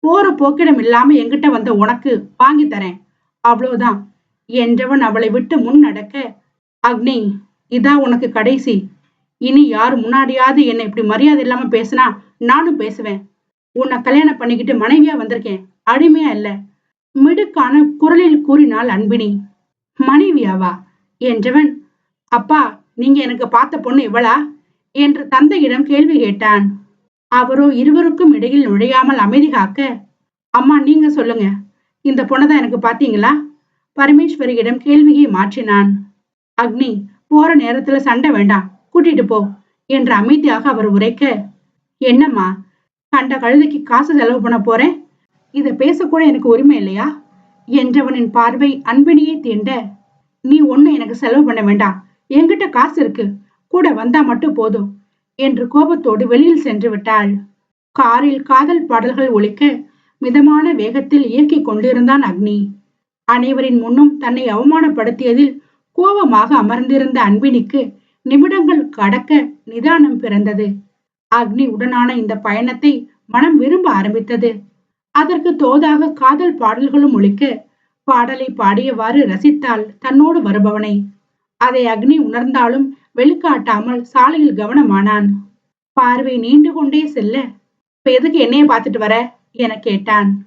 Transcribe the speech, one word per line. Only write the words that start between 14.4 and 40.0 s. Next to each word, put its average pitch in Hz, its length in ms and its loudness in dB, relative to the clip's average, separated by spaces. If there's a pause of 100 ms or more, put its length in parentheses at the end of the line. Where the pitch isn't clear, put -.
மனைவியா 302 400 2
வந்திருக்கேன், 214 460 -8 (240)
அடிமையா 302 440 2
இல்ல," 208 180 -6 (680)
மிடுக்கான 302 680 2 (120)
குரலில் 320 460 2
கூறினாள் 269 480 2
அன்பினி. 214 400 -2 (720)
"மனைவியாவா?" 262 720 0 (480)
என்றவன், 254 500 2 (640)
"அப்பா, 277 300 0 (320)
நீங்க 269 260 2
எனக்கு 240 280 -6
பார்த்த 277 300 0
பொண்ணு 262 240 0
இவளா?" 233 340 0 (580)
என்று 285 340 0
தந்தையிடம் 277 560 2
கேள்வி 294 340 2
கேட்டான். 202 460 0 (680)
அவரோ 262 400 2
இருவருக்கும் 302 640 2
இடையில் 262 320 0
நுழையாமல் 262 560 0
அமைதி 254 260 2
காக்க, 208 320 -4 (760)
"அம்மா, 269 260 2
நீங்க 302 300 2
சொல்லுங்க, 233 360 -2 (580)
இந்த 269 180 0
பொண்ணை 269 240 2
தான் 302 140 4
எனக்கு 233 200 -4
பாத்தீங்களா?" 233 520 0 (640)
பரமேஸ்வரியிடம் 262 840 0
கேள்வியை 294 460 4
மாற்றினான். 202 640 0 (680)
"அக்னி, 240 320 -2 (360)
போற 302 300 4
நேரத்துல 269 420 0
சண்டை 269 320 0
வேண்டாம், 202 360 0 (220)
கூட்டிட்டு 302 380 2
போ" 220 120 -2 (520)
என்று 247 220 0